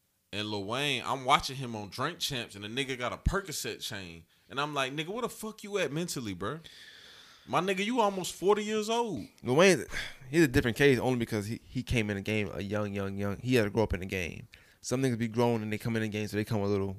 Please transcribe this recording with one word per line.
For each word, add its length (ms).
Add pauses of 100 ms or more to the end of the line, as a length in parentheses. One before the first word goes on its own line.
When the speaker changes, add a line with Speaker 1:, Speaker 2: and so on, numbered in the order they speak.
(340)
Speaker 1:
And 160
Lil 160
Wayne, 400
I'm 180
watching 320
him 200
on 140
Drink 300
Champs, 360
and 80
the 40
nigga 300
got 160
a 40
Percocet 640
chain. 440 (260)
And 100
I'm 140
like, 220
"Nigga, 140
where 120
the 80
fuck 340
you 140
at 160
mentally, 400
bro? 260 (880)
My 140
nigga, 240
you 160
almost 320
forty 300
years 260
old." 340 (200)
Speaker 2:
Lil 120
Wayne, 300 (460)
he's 120
a 40
different 300
case 220
only 200
because 260
he, 180
he 200
came 260
in 80
the 60
game 300
a 100
young, 280
young, 260
young. 200
He 180
had 100
to 40
grow 140
up 100
in 60
the 80
game. 400 (340)
Some 200
niggas 160
be 100
grown 360
and 100
they 60
come 160
in 80
the 60
game, 180
so 100
they 60
come 180
a 60
little 320